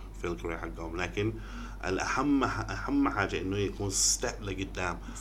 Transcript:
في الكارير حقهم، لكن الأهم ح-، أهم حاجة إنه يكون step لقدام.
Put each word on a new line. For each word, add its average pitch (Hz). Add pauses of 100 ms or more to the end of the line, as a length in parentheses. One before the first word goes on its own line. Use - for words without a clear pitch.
(200)
في 90
الكارير 85
حقهم، 82
لكن 95 (520)
الأهم 131
ح-، -
أهم 135
حاجة 98
إنه 95
يكون 101
step -
لقدام. 92 (220)